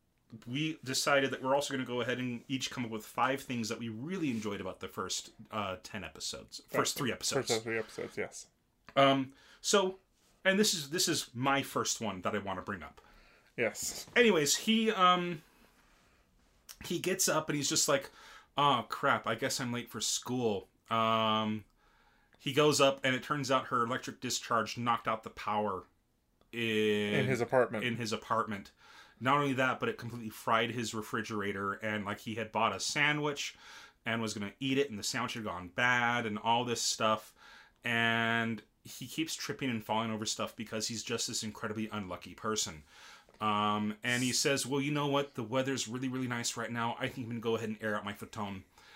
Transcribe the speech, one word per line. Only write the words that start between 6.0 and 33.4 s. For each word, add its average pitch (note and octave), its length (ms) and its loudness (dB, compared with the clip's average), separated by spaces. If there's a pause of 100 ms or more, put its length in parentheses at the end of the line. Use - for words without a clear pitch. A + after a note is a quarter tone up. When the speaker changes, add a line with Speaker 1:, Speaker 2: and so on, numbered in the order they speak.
Speaker 1:
episodes, - 540 -10 (100)
first - 40 -20
Speaker 2:
That's C#3 220 2
Speaker 1:
three C3 180 -2
episodes. - 360 -2
Speaker 2:
First A2+ 160 2
three A2+ 140 -2
episodes, - 380 -8
yes. - 300 -6 (500)
Speaker 1:
Um, C3+ 360 6 (280)
so, F#3+ 380 2 (460)
and F#3+ 160 4
this G#3 140 4
is, C#3+ 160 -6
this E3+ 180 0
is D3 260 0
my C3+ 280 2
first - 380 -2
one G2 220 -4
that G#2 140 -2
I - 20 2
wanna F#2+ 240 -6
bring G2 220 -8
up. - 160 -18 (560)
Speaker 2:
Yes. - 580 -4
Speaker 1:
Anyways, F#3 420 6
he, A3 360 2
um, F3 500 4 (1400)
he F3 160 -2
gets F#3 280 2
up D#3 200 2
and D3+ 80 0
he's C#3 120 0
just D#3 200 2
like, C#3 220 2 (480)
"Oh, C3+ 300 6
crap, A#2+ 400 2
I A#2 80 2
guess C3 240 -2
I'm B2 120 -2
late A#2+ 160 -4
for A2 120 -8
school." A2+ 680 0 (220)
Um, A2 720 4 (760)
he C#3+ 140 -6
goes D3 280 6
up, C3+ 240 6
and C3 100 4
it A#2+ 80 -2
turns C#3+ 300 -2
out B2+ 160 4
her A#2+ 160 2
electric B2+ 360 -6
discharge A2+ 560 0
knocked A#2+ 300 0
out A2 160 -2
the A2 80 -12
power G#2 540 -2 (680)
in, G#2+ 600 2
Speaker 2:
In A#2+ 120 2
his B2+ 140 0
apartment. A#2 440 2
Speaker 1:
in A#2+ 120 0
his A2 160 -4
apartment. A2 600 -2 (480)
Not C3+ 180 4
only C#3+ 160 2
that, B2+ 240 2
but A#2+ 100 -2
it A2 80 -4
completely A#2+ 340 -10
fried A2+ 420 2
his A2+ 200 -4
refrigerator, G2+ 840 -4
and, G#2+ 300 -4
like, G#2 160 -4
he A2 140 -8
had A2 160 -6
bought G#2+ 240 2
a F#2+ 60 -6
sandwich D3 720 0 (500)